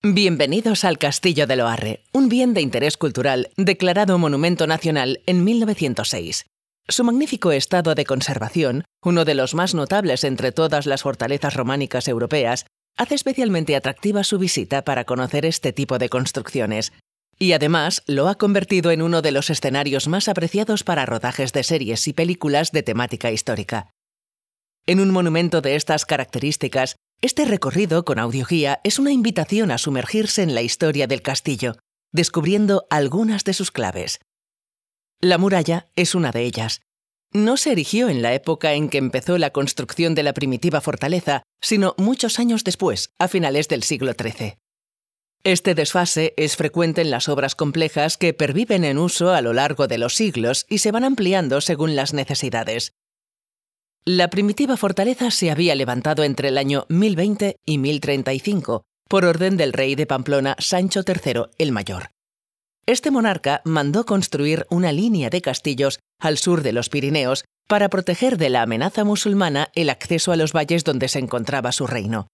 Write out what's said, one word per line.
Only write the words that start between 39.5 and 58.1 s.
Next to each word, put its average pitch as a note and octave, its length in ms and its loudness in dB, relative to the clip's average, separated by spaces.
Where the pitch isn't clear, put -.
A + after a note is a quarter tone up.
de D#3 80 0
la C#3+ 100 0
primitiva D3 460 -2
fortaleza, D3 640 -2
sino G3 380 0
muchos A3+ 420 0
años A#3 240 0
después, F3 460 -2
a F3+ 80 0
finales D3+ 400 0
del B2+ 160 -2
siglo C3 300 -2
trece. A2 440 -8
Este F3+ 320 2
desfase D#3+ 640 0
es D#3 180 0
frecuente E3 460 0
en D#3+ 80 0
las B2 200 -2
obras C3+ 260 0
complejas D#3 600 0
que E3+ 160 2
perviven F3 500 0
en C#3 140 0
uso F3 360 2
a D#3 80 4
lo A#2 120 0
largo C#3 340 2
de - 100 -2
los A#2+ 180 -2
siglos D3+ 540 0
y G#3 100 0
se G#3+ 120 0
van A#3 120 0
ampliando F#3 580 2
según D#3 340 0
las C3+ 180 -2
necesidades. A#2 800 -4
La F3+ 260 2
primitiva G#3 480 0
fortaleza A3 540 0
se E3+ 200 0
había D#3 240 2
levantado C3+ 480 0
entre C#3 260 0
el C3+ 80 0
año C#3 320 0
mil F#3+ 260 2
veinte G3+ 500 -2
y D3+ 120 0
mil C#3 240 0
treinta C3+ 320 -2